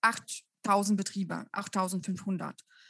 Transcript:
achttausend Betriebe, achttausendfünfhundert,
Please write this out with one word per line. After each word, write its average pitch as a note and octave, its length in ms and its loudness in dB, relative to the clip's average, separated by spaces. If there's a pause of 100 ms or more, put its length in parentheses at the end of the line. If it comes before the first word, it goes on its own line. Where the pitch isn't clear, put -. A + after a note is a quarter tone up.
achttausend G3+ 960 2
Betriebe, F#3+ 560 -4
achttausendfünfhundert, F#3 1120 -4 (260)